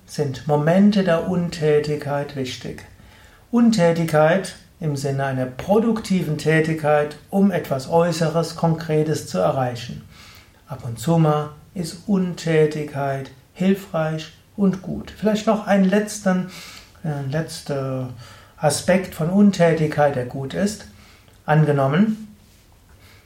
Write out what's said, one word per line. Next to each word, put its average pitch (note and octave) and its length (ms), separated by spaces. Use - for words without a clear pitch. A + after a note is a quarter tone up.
sind - 420
Momente F#3 560
der E3 240
Untätigkeit D3+ 1080
wichtig. - 480
Untätigkeit E3+ 1040
im D3+ 160
Sinne C3+ 300
einer C3 200
produktiven F#3+ 920
Tätigkeit, D3+ 800
um G3 220
etwas D3+ 360
Äußeres, E3 680
Konkretes D#3 720
zu F3+ 100
erreichen. C3+ 640
Ab - 160
und A#2 160
zu E3 200
mal D3+ 320
ist - 340
Untätigkeit D3+ 1200
hilfreich, E3 800
und F#3+ 260
gut. - 340
Vielleicht G#3+ 320
noch A3 200
einen G3 180
letzten, F#3 640
äh, C#3+ 260
letzter C3+ 800
Aspekt - 560
von D#3+ 160
Untätigkeit, D#3+ 880
der B2 100
gut C3+ 280
ist. G3 320
Angenommen, D3+ 920